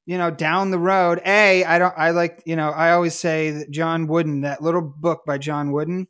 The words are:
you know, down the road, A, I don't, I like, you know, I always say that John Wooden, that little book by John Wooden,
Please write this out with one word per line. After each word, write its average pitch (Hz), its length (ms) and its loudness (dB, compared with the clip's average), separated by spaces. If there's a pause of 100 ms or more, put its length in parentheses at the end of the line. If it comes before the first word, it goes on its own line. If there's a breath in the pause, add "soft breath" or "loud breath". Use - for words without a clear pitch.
you 180 120 -6
know, 170 140 0
down 170 400 0
the 180 80 0
road, 180 460 2
A, 190 380 4
I 170 160 2
don't, 180 160 2
I 160 140 2
like, 170 360 -2
you 165 120 -4
know, 151 140 0
I 165 200 2
always 175 240 2
say 160 360 -2
that 147 200 -10
John 165 360 -2
Wooden, 151 340 0
that 143 200 -6
little 170 200 0
book 151 440 -4
by 143 120 -2
John 147 340 -4
Wooden, 165 380 -4